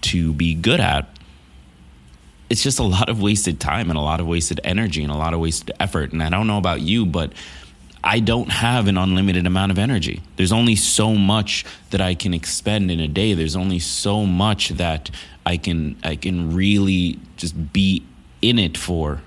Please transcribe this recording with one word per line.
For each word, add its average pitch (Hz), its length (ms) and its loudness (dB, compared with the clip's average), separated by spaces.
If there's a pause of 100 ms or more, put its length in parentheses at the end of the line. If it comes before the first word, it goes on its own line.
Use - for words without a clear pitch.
to 82 320 0
be 80 220 0
good 107 260 2
at, 69 260 0 (1400)
it's 117 140 0
just 139 160 0
a - 40 0
lot 98 280 2
of 113 100 0
wasted 101 400 2
time 85 300 0
and 78 80 2
a - 20 0
lot 78 200 0
of 82 60 -2
wasted 82 380 0
energy 90 380 -2
and 73 100 -2
a 73 60 -2
lot 80 160 0
of 85 60 0
wasted 82 380 -2
effort. 85 340 -2
And 80 100 -2
I 80 80 0
don't 101 160 0
know 107 100 2
about 90 240 0
you, 107 240 2
but 82 300 -2 (680)
I 110 180 2
don't 113 280 0
have 117 400 2
an 95 80 2
unlimited 92 500 2
amount 92 240 0
of 92 80 0
energy. 107 440 -2 (140)
There's 92 140 2
only 113 260 4
so 110 380 2
much 101 520 2 (240)
that 98 100 0
I 92 140 0
can 90 180 -2
expend 98 580 -2
in 82 100 0
a 78 80 -2
day. 98 260 2
There's 80 200 0
only 92 260 0
so 104 440 -2
much 101 460 2
that 80 400 -4 (340)
I 87 140 0
can, 80 440 -2
I 80 140 -4
can 87 400 -2
really 95 640 2 (180)
just 82 380 -6
be 95 280 2 (400)
in 117 160 4
it 85 200 0
for 76 480 -4